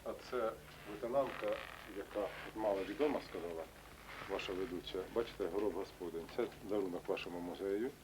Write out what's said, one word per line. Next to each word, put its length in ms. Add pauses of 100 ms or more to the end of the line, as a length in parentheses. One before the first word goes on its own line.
А 100 (160)
це 220 (400)
витинанка, 640 (400)
яка 220
от 360
мало 280
відома, 460
сказала 340 (640)
ваша 240
ведуча. 460 (140)
Бачите, 340
гроб 260
Господень. 520 (100)
Це 120 (160)
дарунок 440
вашому 320
музею. 520 (120)